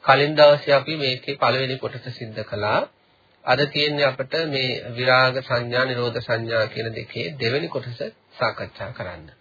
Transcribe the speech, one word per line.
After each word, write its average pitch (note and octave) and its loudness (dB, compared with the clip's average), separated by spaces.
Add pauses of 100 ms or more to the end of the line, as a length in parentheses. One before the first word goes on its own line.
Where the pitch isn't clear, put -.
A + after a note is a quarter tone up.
කලින් C#3+ 4
දවසේ D3 8
අපි C#3 0
මේකේ C#3 -4
පළවෙනි C3 0
කොටස A#2+ -8
සිද්ධ A2 -10
කළා. G#2+ -2 (640)
අද B2+ 2
තියෙන්නේ D3 0
අපිට C3 -2 (100)
මේ C3+ -4
විරාග B2+ 4
සංඥා, A#2+ -2
නිරෝධ B2 -4
සංඥා A2+ -2
කියන A2 -6
දෙකේ A#2 -8
දෙවෙනි C#3+ -4
කොටස B2 -8 (300)
සාකච්ඡා G#2 -6
කරන්න. F2+ -12 (140)